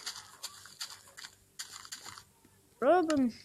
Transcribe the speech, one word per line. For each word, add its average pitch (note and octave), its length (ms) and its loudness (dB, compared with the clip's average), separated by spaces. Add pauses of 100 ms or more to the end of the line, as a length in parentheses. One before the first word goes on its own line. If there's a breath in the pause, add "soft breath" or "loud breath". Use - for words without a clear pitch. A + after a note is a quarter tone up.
(2750)
Робимо D4+ 500 6 (140)